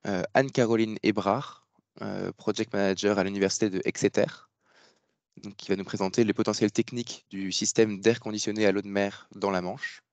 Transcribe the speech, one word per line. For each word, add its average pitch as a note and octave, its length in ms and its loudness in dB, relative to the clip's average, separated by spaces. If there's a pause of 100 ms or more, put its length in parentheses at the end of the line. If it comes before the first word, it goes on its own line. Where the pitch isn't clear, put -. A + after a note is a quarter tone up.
euh, F#2 160 -2 (100)
Anne-Caroline A2+ 680 2
Hébrard, G#2 640 0 (340)
euh, G2 320 -6
project A2 400 -4
manager G2 460 2
à F#2 40 2
l'université G2 460 0
de F#2 160 -4
Exeter, - 640 0 (880)
donc G2+ 180 -16
qui - 140 -16
va G2 60 2
nous F#2+ 80 -8
présenter F#2+ 400 0
les G2+ 100 2
potentiels G#2+ 380 2
techniques - 580 -4
du F#2+ 220 -6
système G#2+ 480 2
d'air A2+ 200 2
conditionné G#2+ 460 -2
à G2+ 60 8
l'eau G2+ 100 0
de G2+ 60 -12
mer G2+ 480 -2
dans G2+ 160 0
la F#2 100 0
Manche. F#2 520 -8